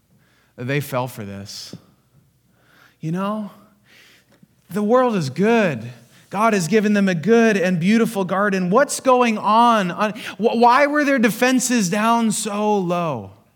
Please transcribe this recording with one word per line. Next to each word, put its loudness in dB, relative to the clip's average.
that -14
they -2
fell -4
for -14
this? -14
You -6
know, -6
the -6
world 2
is -2
good. 0
God 0
has -2
given 2
them 2
a 0
good 4
and 0
beautiful 0
garden. -2
What's 2
going 2
on? 2
On, -4
wh-, 0
why 4
were 0
their 2
defenses 0
down 0
so -2
low? -4